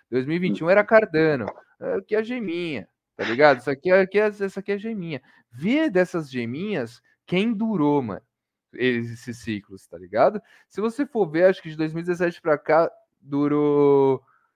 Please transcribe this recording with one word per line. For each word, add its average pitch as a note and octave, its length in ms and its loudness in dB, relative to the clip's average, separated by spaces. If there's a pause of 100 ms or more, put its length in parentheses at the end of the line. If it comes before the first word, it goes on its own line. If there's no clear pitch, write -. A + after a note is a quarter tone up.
(120)
Dois C3 140 -2
mil D#3 100 -4
e F3 40 -2
vinte F3+ 180 -2
e D3+ 80 -8
um E3+ 40 0
era G3+ 140 6
Cardano. D#3+ 640 4 (340)
É, - 160 -6
aqui G3 200 -4
é A3 80 0
geminha, F3 640 -6 (280)
tá G#2+ 80 -8
ligado? B2 360 4
Isso B2 100 -8
aqui C#3+ 220 -2
é, F#3+ 100 6
aqui F#3+ 180 0
é, G#3+ 60 2
essa G3+ 340 -6
aqui G3+ 140 -8
é G3+ 40 -6
geminha. G3 440 -8 (280)
Vê A#3+ 400 -2
dessas F3+ 400 0
geminhas C3 720 -6 (240)
quem G#3 280 0
durou, F3+ 480 0
mano, G2+ 200 -6 (520)
esses A#2 640 -4
ciclos, G2+ 500 -10
tá E2+ 100 -20
ligado? A#2+ 440 2 (260)
Se - 140 -10
você A3+ 240 -2
for G#3+ 200 -2
ver, D#3+ 200 2
acho F#3+ 160 4
que D#3+ 80 -14
de D#3 80 -14
dois D#3 160 -4
mil E3 80 -8
e F3 40 -10
dezessete F3 360 -2
pra D#3 160 0
cá E3 340 0 (300)
durou C#3+ 1000 2 (340)